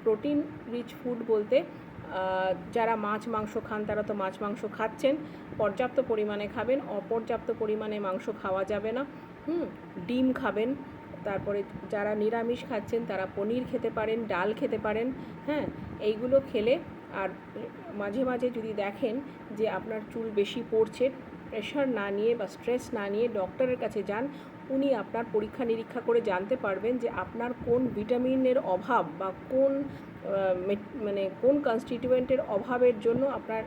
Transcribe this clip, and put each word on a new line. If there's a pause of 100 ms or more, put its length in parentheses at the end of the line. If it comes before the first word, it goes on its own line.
প্রোটিন (300)
রিচ (100)
ফুড (100)
বলতে,
আহ, (200)
যারা
মাছ
মাংস (120)
খান,
তারা
তো
মাছ
মাংস (120)
খাচ্ছেন, (420)
পর্যাপ্ত
পরিমাণে
খাবেন, (100)
অপর্যাপ্ত
পরিমাণে
মাংস (120)
খাওয়া
যাবে
না। (420)
হুম, (420)
ডিম
খাবেন, (480)
তারপরে (260)
যারা
নিরামিষ (100)
খাচ্ছেন,
তারা
পনির
খেতে
পারেন,
ডাল
খেতে
পারেন। (340)
হ্যাঁ, (340)
এইগুলো (100)
খেলে, (340)
আর (640)
মাঝে
মাঝে
যদি
দেখেন (320)
যে
আপনার (120)
চুল
বেশি
পড়ছে, (400)
প্রেশার
না
নিয়ে
বা
স্ট্রেস
না
নিয়ে
ডক্টরের
কাছে
যান। (420)
উনি
আপনার (100)
পরীক্ষা
নিরীক্ষা
করে
জানতে
পারবেন
যে
আপনার (140)
কোন
ভিটামিনের
অভাব (140)
বা (180)
কোন,
আহ,
মে-,
মানে, (120)
কোন
কনস্টিটিউয়েন্টের
অভাবের
জন্য
আপনার